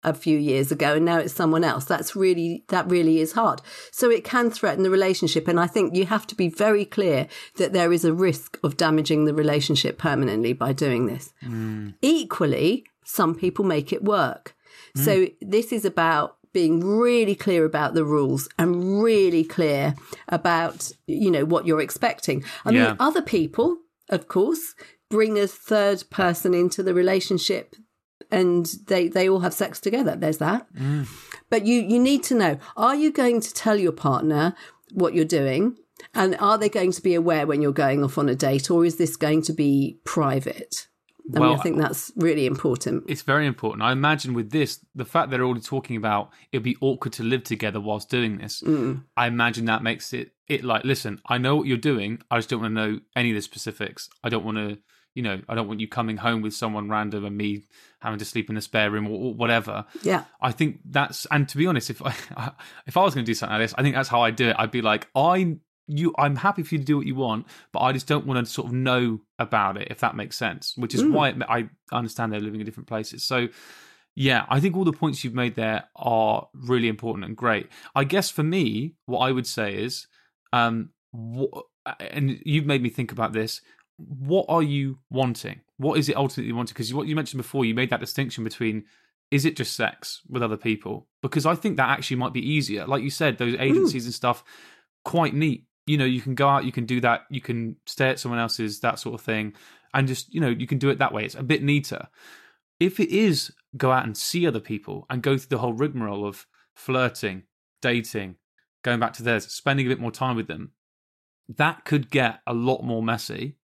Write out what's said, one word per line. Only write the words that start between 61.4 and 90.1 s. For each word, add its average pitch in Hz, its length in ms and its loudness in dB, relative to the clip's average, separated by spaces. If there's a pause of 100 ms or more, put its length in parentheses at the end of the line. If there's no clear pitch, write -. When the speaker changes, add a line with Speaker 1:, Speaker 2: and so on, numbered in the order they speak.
Speaker 2:
to - 80 -10
be 156 100 2
honest, 147 240 -2
if - 140 -10
I, 120 100 -4 (560)
<laughs> - 160 -20
if 135 100 -4
I 180 60 4
was 180 120 2
gonna 127 120 -2
do 113 80 0
something 107 240 -4
like 113 120 2
this, - 80 -14
I 135 40 0
think 139 120 2
that's 131 140 -2
how 117 140 4
I'd 113 140 2
do 120 140 2
it. - 80 2
I'd 113 120 0
be 123 120 -2
like, 107 320 0
"I, 170 420 2 (320)
you, 156 300 0
I'm 143 180 2
happy 190 260 0
for 165 120 -4
you 156 40 0
to 139 60 -4
do 147 120 2
what 139 100 -2
you 135 80 -4
want, 117 320 -4 (260)
but - 80 -4
I 127 120 2
just 131 140 -4
don't 147 200 0
wanna 127 200 0
sort - 220 -8
of 120 40 -4
know 123 480 0 (180)
about 101 380 0
it," 101 140 -8
if 127 100 -10
that 120 160 0
makes - 200 -10
sense, - 400 -6
which 120 180 -4
is 202 80 2
Speaker 1:
Mm. 302 100 4
Speaker 2:
why 151 180 2
it, - 60 -8 (120)
I 117 200 -4 (240)
understand 117 400 -4
they're 107 80 -4
living 107 200 -8
in 104 60 -8
different - 220 -16
places. 110 360 -8
So, 123 240 0 (680)
yeah, 131 340 2
I 135 120 2
think 175 160 2
all 190 80 0
the 160 80 4
points 147 320 -4
you've 120 100 -6
made 123 220 -2
there 110 280 -2 (120)
are 110 580 0
really 123 340 0
important 107 360 -6
and 107 120 -12
great. 113 320 -2 (260)
I 139 100 2
guess 175 260 0
for 156 120 -4
me, 151 520 -2 (120)
what 123 140 -4
I 127 120 2
would 127 140 -2
say 101 280 -4
is, 113 320 -8 (460)
um, 117 380 0 (220)
wha-, 120 500 -8 (380)
and 135 440 -4
you've 151 220 0
made 139 160 0
me 120 80 -2
think 120 220 -6
about 113 200 -4
this, 110 280 -4 (380)
what 143 500 -2
are 165 140 4
you 139 360 -2 (120)
wanting? 123 500 -2 (180)
What 147 200 0
is 139 100 0
it 147 80 0
ultimately 135 320 -4
you 117 80 -6
wanting? 120 180 -6
'Cause 117 200 -8
what 139 120 -4
you 151 80 -4
mentioned 143 240 -4
before, 131 260 -2
you 113 100 2
made 123 160 0
that 117 100 -2
distinction 120 420 -6
between, 110 420 -4 (460)
is 139 140 2
it 160 120 0
just - 200 -6
sex - 520 -6